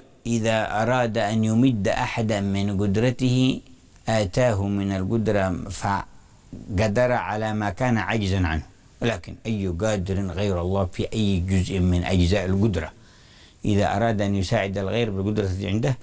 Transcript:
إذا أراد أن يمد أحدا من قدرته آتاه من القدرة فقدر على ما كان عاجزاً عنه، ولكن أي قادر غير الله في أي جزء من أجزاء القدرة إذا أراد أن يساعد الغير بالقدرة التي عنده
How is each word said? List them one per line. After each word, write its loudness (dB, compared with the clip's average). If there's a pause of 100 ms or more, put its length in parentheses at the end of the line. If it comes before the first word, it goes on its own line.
(260)
إذا 0
أراد 0
أن 0
يمد 4
أحدا 0
من 0
قدرته 2 (480)
آتاه 2
من 0
القدرة 0
فقدر -2
على -2
ما 0
كان 0
عاجزاً 0
عنه، -2 (380)
ولكن -4 (100)
أي -2
قادر -2
غير -2
الله 0
في -6
أي 2
جزء 0
من 2
أجزاء 2
القدرة 0 (720)
إذا 2
أراد 0
أن 0
يساعد 0
الغير -2
بالقدرة -2
التي -4
عنده 0